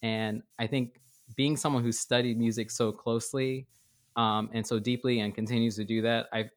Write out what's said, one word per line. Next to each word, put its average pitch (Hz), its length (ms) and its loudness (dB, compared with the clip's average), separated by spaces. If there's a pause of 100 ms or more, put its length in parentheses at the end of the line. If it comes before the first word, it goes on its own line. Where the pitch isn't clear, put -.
And 110 420 -2 (160)
I 113 80 0
think 127 320 -2 (380)
being 143 180 2
someone 139 280 2
who 117 100 2
studied 123 440 0
music 113 340 0
so 113 200 0
closely, 131 760 -2 (500)
um, 107 340 2
and 110 160 -2
so 117 120 0
deeply 123 420 0
and 104 120 -2
continues 113 440 0
to 107 80 -4
do 110 160 0
that, 113 320 0
I 110 240 -2